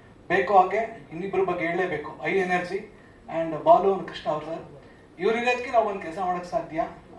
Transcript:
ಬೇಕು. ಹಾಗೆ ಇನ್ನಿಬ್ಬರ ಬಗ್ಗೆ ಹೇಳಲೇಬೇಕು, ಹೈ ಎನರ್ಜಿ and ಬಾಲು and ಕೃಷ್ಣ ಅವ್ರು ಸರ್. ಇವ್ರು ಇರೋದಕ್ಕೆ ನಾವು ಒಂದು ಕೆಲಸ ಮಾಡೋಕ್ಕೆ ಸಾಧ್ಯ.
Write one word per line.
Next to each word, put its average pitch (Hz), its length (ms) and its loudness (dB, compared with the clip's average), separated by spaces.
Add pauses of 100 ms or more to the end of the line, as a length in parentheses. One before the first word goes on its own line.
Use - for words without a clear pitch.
(280)
ಬೇಕು. 196 320 4
ಹಾಗೆ 202 520 0
ಇನ್ನಿಬ್ಬರ 185 300 -4
ಬಗ್ಗೆ 175 260 0
ಹೇಳಲೇಬೇಕು, 165 440 -2
ಹೈ 156 200 -6
ಎನರ್ಜಿ 180 640 -2 (460)
and 320 220 -4
ಬಾಲು 349 320 6
and 349 120 -8
ಕೃಷ್ಣ - 220 -8
ಅವ್ರು 151 160 -2
ಸರ್. - 360 -12 (380)
ಇವ್ರು 220 180 2
ಇರೋದಕ್ಕೆ 247 340 0
ನಾವು 226 180 4
ಒಂದು 196 100 -6
ಕೆಲಸ 160 200 -10
ಮಾಡೋಕ್ಕೆ 180 300 -2
ಸಾಧ್ಯ. 165 380 -2 (300)